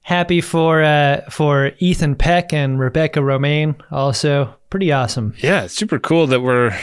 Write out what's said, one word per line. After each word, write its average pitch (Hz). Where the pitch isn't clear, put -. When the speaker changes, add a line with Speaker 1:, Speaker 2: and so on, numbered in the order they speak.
Speaker 1:
Happy 175
for, 160
uh, 147
for 139
Ethan 170
Peck 175
and 135
Rebecca 127
Romijn 143
also. 143
Pretty 190
awesome. 123
Speaker 2:
Yeah, 147
it's 90
super 190
cool 160
that 127
we're 123